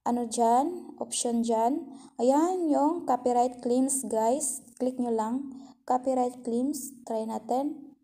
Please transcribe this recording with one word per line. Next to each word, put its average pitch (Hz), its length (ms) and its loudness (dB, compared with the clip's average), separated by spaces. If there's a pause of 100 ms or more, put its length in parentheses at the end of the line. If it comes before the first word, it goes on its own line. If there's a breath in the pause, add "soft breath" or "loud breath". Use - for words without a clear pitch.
ano 240 240 -2
dyan, 240 720 2
option 233 480 -2
dyan. 233 480 0 (240 loud breath)
Ayan, 311 560 4
yung 285 320 2
copyright 247 560 0
claims 262 480 0
guys. 226 560 0 (160)
Click 254 160 -2
nyo 240 160 -2
lang. 226 400 -2 (320 loud breath)
Copyright 254 560 0
claims. 247 640 -2
Try 220 240 -4
natin. 247 760 -4